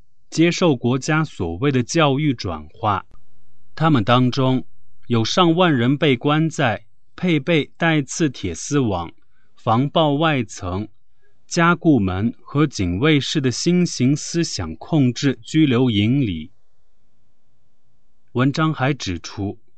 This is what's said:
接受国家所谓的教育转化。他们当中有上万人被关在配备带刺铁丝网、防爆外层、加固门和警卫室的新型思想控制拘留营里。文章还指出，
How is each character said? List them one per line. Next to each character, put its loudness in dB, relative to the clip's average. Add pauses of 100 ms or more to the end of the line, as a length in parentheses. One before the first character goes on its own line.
(300)
接 2
受 2
国 0
家 0
所 -6
谓 0
的 2
教 2
育 0
转 -8
化。 -2 (640)
他 0
们 4
当 4
中 0 (440)
有 2
上 2
万 4
人 2
被 4
关 0
在 -2 (300)
配 0
备 0
带 0
刺 -2
铁 -6
丝 -2
网、 -2 (440)
防 0
爆 2
外 0
层、 -8 (580)
加 2
固 4
门 0
和 0
警 -2
卫 4
室 -4
的 0
新 2
型 0
思 -4
想 -6
控 2
制 -2
拘 2
留 2
营 2
里。 -4 (1800)
文 2
章 0
还 -2
指 -6
出， -8 (200)